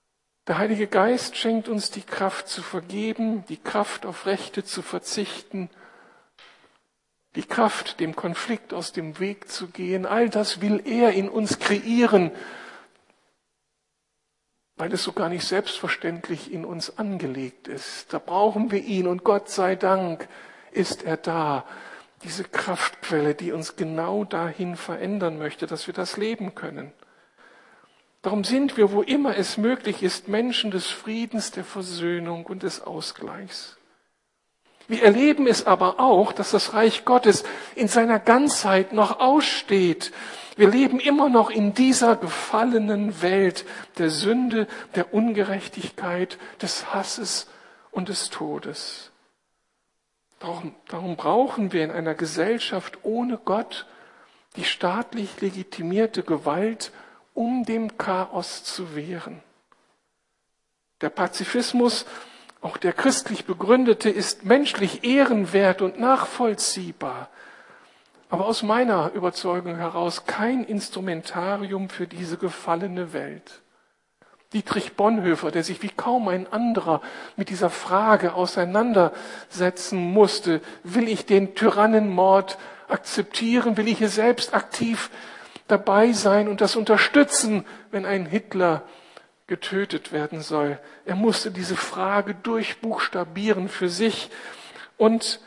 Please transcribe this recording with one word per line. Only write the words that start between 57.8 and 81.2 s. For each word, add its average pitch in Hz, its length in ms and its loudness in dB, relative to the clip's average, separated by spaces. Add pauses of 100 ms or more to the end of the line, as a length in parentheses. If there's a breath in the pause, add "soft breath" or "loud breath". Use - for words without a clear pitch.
Chaos 185 640 -4
zu 165 320 -10
wehren. 160 480 -10 (1600)
Der 151 80 -2
Pazifismus, 240 1000 0 (540 loud breath)
auch 180 160 -8
der - 160 0
christlich - 520 0
begründete, 220 640 2
ist 196 360 -4
menschlich 226 580 2
ehrenwert 202 800 4
und 185 160 -2
nachvollziehbar, 190 1300 -2 (1000 loud breath)
aber 185 160 -2
aus 226 180 -2
meiner 208 500 2
Überzeugung 180 640 -2
heraus 170 500 -4
kein 233 380 -2
Instrumentarium 190 1300 -6
für 175 180 -8
diese 170 300 -8
gefallene 175 760 -4
Welt. 147 480 -12 (920 soft breath)
Dietrich - 420 -4
Bonhoeffer, 185 560 2
der 160 120 0
sich 185 200 -6
wie 208 60 -6
kaum 240 400 0
ein 185 220 -2
anderer 214 500 0 (340 loud breath)
mit 196 140 -4
dieser 185 200 0
Frage 190 640 2
auseinandersetzen 180 1700 0
musste, 180 640 4 (220 loud breath)
will 220 240 0
ich 220 180 -2